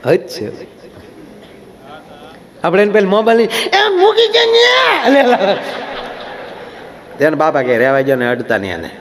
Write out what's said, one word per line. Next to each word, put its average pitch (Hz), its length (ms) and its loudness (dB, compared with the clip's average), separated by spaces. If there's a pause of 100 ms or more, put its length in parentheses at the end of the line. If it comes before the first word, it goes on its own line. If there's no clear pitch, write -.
હોય 151 120 4
જ 180 100 -4
છે. - 400 -12 (2000)
આપણે 175 180 2
એને 208 100 2
પેલા 196 180 2
મોબાઈલ 220 280 2
ની, 233 60 4
"એ 392 540 0
મૂકી 427 300 4
કે 466 180 2
ને?" 466 640 2
લે, 277 140 4
લે. 202 340 0 (1600)
તેના 151 200 0
બાપા 147 240 0
કે, 123 160 0
"રહેવા 135 240 2
દો 135 140 0
ને, 123 140 -2
અડતા 123 280 -2
નહીં 98 160 -4
આને." 82 160 -10 (120)